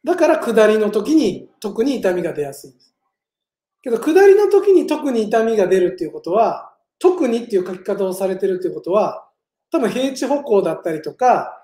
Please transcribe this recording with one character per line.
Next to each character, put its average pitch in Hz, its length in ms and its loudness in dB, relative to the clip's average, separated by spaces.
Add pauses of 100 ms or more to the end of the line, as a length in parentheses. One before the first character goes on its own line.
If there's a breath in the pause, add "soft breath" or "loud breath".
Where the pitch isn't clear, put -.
だ 330 100 0
か 330 140 2
ら、 320 100 2
下 220 300 4
り 214 100 2
の 208 120 0
時 220 260 -2
に 240 340 0 (100)
特 208 220 -6
に 262 140 -2
痛 185 180 -2
み 175 80 -4
が 160 100 -6
出 147 100 -6
や 139 120 -8
す - 140 -20
い - 20 -20
ん - 40 -20
で - 60 -20
す。 - 140 -20 (880)
け 254 80 -8
ど、 220 80 0
下 359 280 4
り 392 100 8
の 415 120 4
時 392 240 4
に 330 140 4
特 294 240 -4
に 226 140 -2
痛 220 200 0
み 226 120 0
が 190 100 2
出 185 140 2
る 180 140 0
っ - 20 -14
て 165 80 -8
い - 20 -6
う 151 60 -12
こ 151 80 -14
と 165 120 -6
は、 202 400 -2 (280)
特 359 260 2
に 233 180 -4
っ - 40 -16
て 202 80 -4
い - 20 2
う 185 80 -2
書 190 60 -10
き 180 100 -14
方 196 240 -4
を 180 80 -6
さ 190 140 -4
れ 185 80 -4
て 190 100 -4
る 185 120 -2
っ - 0 -
て 180 100 -6
い - 20 -2
う - 40 -12
こ 156 60 -12
と 165 120 -6
は、 196 360 -2 (420)
多 320 100 -2
分 214 100 -2
平 262 240 -4
地 277 100 -6
歩 285 180 -2
行 202 200 2
だ 165 120 -4
っ - 80 -14
た 165 100 -4
り 156 100 -8
と 147 120 -10
か 180 500 0